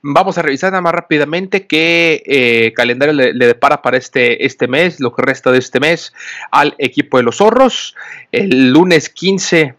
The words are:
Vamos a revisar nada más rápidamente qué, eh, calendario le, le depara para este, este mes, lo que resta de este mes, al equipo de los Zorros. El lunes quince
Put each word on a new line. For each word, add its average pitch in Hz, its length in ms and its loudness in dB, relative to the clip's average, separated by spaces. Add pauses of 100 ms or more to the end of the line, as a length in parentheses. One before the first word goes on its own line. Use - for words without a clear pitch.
Vamos 180 360 0
a 175 40 -4
revisar 151 300 -2
nada 185 100 -2
más 170 120 0
rápidamente 170 720 -2
qué, 165 600 0
eh, 117 480 2
calendario 123 400 0
le, 131 200 0
le 123 140 2
depara 143 340 2
para 127 160 0
este, 123 480 -2
este 127 220 -4
mes, 160 320 -2
lo 123 140 -4
que - 80 -4
resta 131 300 -2
de 127 80 4
este 127 200 -4
mes, 160 340 -2 (380)
al 147 260 2
equipo 135 400 -2
de 123 60 2
los 117 140 -2
Zorros. 226 580 2 (360)
El 127 400 2
lunes 165 380 4
quince 170 680 -2